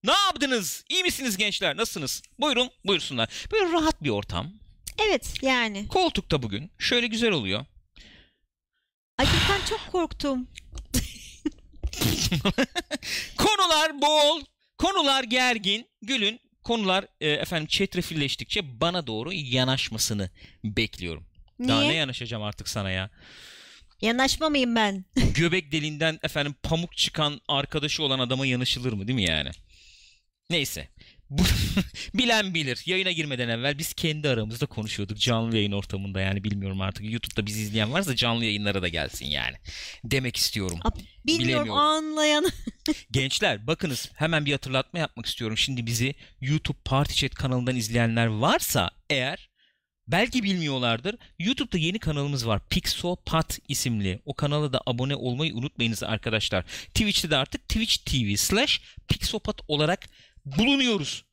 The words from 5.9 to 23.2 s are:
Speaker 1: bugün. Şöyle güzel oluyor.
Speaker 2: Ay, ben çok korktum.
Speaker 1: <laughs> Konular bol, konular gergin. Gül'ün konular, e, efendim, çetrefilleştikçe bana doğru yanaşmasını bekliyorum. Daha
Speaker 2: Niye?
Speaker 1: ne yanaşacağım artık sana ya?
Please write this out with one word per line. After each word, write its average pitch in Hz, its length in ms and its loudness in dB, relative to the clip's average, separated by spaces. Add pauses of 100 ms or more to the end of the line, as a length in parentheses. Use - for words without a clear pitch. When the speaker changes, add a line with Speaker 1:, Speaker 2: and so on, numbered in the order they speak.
Speaker 1:
bugün. 107 360 -6
Şöyle 240 280 2
güzel 220 240 2
oluyor. 123 340 0 (1500)
Speaker 2:
Ay, 262 80 2 (240)
ben 392 200 2
çok - 220 -4
korktum. 285 560 0 (1500)
Speaker 1:
<laughs> - 540 0 (920)
Konular 320 640 4
bol, 302 400 6 (360)
konular 294 460 4
gergin. 240 640 2 (140)
Gül'ün 220 380 0 (240)
konular, 196 420 2 (160)
e, 156 80 2
efendim, 156 380 -2
çetrefilleştikçe 151 1120 -2
bana 170 260 0
doğru 117 260 -6
yanaşmasını 127 960 0 (340)
bekliyorum. 92 640 -4 (420)
Daha 269 120 4
Speaker 2:
Niye? 285 120 4
Speaker 1:
ne - 40 2
yanaşacağım 120 480 -4
artık 104 260 -6
sana 98 220 -2
ya? 92 180 -2 (920)